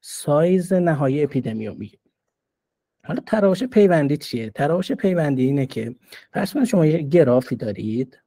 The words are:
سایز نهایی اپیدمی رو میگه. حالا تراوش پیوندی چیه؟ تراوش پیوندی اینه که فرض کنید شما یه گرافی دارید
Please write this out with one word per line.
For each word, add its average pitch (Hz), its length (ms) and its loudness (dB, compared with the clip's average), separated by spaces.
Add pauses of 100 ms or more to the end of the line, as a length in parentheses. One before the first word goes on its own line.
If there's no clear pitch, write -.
سایز 170 640 0
نهایی 151 500 0
اپیدمی 113 440 -4
رو 101 80 -10
میگه. - 240 -16 (1040)
حالا - 220 -6
تراوش 196 360 2
پیوندی 170 540 4
چیه؟ 113 340 -8
تراوش 165 420 -2
پیوندی 156 520 0
اینه 139 220 0
که 113 280 -8 (380)
فرض 202 200 -4
کنید 277 120 0
شما 175 220 2
یه 156 120 2
گرافی 135 580 2
دارید 110 720 -6